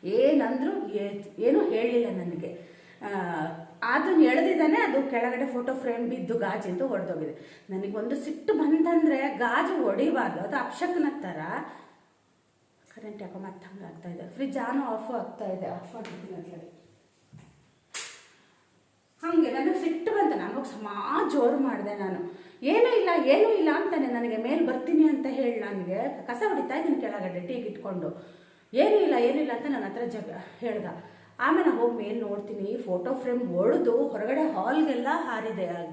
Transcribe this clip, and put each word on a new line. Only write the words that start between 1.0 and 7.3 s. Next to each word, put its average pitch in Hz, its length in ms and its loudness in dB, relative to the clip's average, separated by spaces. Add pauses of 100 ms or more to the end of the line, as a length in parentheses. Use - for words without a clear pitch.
ಏನೂ 269 280 4
ಹೇಳಿಲ್ಲ 233 540 0
ನನಗೆ. 170 380 -8 (420)
ಆ, 208 40 -8 (760)
ಅದನ್ನ 311 400 4
ಎಳ್ದಿದ್ದಾನೆ, 311 520 4
ಅದು 277 340 2
ಕೆಳಗಡೆ 247 360 0
ಫೋಟೋ 247 280 -4
ಫ್ರೇಮ್ 240 360 -4
ಬಿದ್ದು 233 280 -4
ಗಾಜಿಂದು 190 520 -2
ಒಡೆದೋಗಿದೆ. 175 800 -6